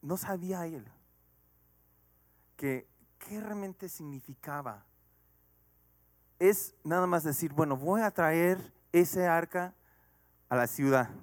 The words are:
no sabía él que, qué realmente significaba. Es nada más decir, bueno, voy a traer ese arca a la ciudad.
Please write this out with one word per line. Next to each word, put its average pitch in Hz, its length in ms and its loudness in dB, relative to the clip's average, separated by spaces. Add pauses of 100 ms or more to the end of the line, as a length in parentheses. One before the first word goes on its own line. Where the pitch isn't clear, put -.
no 160 160 -6
sabía 185 500 -6
él 135 220 -12 (1700)
que, 135 320 -4 (300)
qué 214 220 -10
realmente 196 480 -8
significaba. 143 960 -12 (1500)
Es 202 460 2
nada 180 240 2
más 170 160 2
decir, 151 280 -2
bueno, 143 240 2
voy 180 260 0
a 208 100 0
traer 170 600 2 (200)
ese 180 340 4
arca 170 480 0 (760)
a 127 60 -2
la 120 140 2
ciudad. 135 420 2 (120)